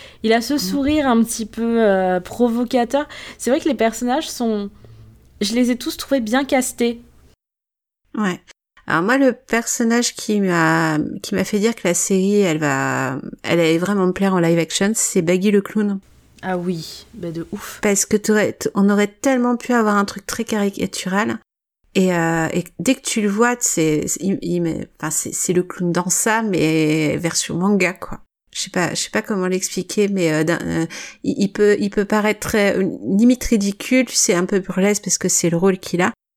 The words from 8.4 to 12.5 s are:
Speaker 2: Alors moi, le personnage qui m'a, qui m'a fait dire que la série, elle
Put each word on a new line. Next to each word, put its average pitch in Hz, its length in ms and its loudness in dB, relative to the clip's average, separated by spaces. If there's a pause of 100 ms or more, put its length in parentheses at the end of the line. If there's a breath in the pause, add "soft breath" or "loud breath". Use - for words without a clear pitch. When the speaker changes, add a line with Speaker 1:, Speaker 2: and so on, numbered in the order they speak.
Speaker 2:
Alors 160 140 2
moi, 240 160 2
le 269 140 4
personnage 233 840 -2
qui 208 260 -2
m'a, 165 580 2 (220)
qui - 140 -6
m'a 190 80 0
fait 208 160 -2
dire 226 160 0
que - 140 -2
la 170 60 2
série, 196 460 2
elle 165 180 2